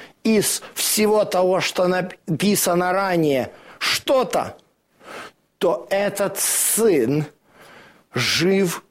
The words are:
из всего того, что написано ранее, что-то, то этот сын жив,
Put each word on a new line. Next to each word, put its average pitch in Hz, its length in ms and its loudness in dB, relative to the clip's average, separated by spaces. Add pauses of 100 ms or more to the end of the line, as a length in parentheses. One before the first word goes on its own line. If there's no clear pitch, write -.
(240)
из 220 400 2 (100)
всего 214 520 2
того, 185 340 2
что 180 280 0
написано 180 1040 0
ранее, 165 580 0 (260)
что-то, - 760 -2 (1040)
то - 320 0
этот 196 480 -2
сын 147 840 0 (880)
жив, 175 760 0